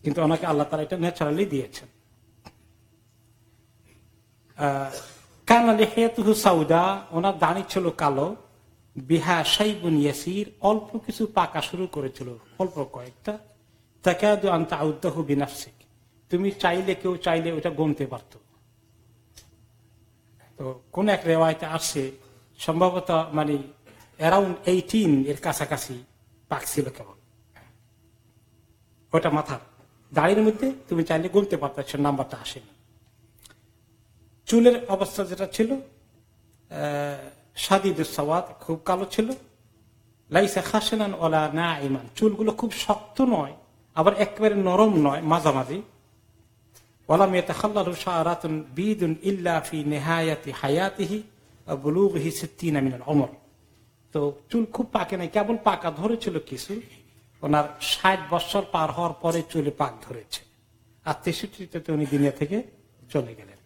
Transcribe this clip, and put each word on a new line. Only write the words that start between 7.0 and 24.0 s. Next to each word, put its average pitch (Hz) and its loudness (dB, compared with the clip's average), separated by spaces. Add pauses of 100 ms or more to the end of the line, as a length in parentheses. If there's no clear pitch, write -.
ওনার 170 -2
দাড়ি 175 0
ছিল 180 0
কালো। 151 -2 (600)
বিহা 160 0
শাইবুন 175 0
ইয়াসির, 160 -2 (100)
অল্প 214 0
কিছু 220 -4
পাকা 165 0
শুরু 180 -6
করেছিল, 131 -8 (240)
অল্প 160 -4
কয়েকটা। 127 -12 (680)
তাকাদু 196 4
আন 165 2
তাউদ্দাহু 156 -4
বিনাফসিক, 143 -4 (560)
তুমি 196 0
চাইলে, 190 0
কেউ 185 -4
চাইলে 165 0
ওটা 160 -4
গুনতে 147 -2
পারত। - -14 (2250)
তো 131 -10 (100)
কোন 202 0
এক 196 2
রেওয়ায়েতে 160 4
আসছে, 156 -4 (460)
সম্ভবত 180 0 (220)
মানে 151 0 (640)